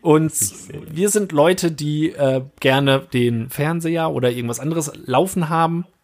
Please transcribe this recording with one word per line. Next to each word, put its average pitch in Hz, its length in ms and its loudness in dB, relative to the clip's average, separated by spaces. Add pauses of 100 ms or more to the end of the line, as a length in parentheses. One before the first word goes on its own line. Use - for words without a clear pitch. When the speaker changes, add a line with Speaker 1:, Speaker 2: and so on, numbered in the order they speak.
Speaker 1:
Und 156 320 4
Speaker 2:
Ich - 60 -4
sehe. - 500 -8
Speaker 1:
wir 175 200 0
sind 202 220 0
Leute, 165 400 4
die, 151 380 -2
äh, 131 320 0 (180)
gerne 135 400 2 (140)
den 120 360 0
Fernseher 165 600 -2
oder 123 200 0
irgendwas 120 280 -6
anderes 151 320 -4 (140)
laufen 156 440 0
haben 165 360 0 (180)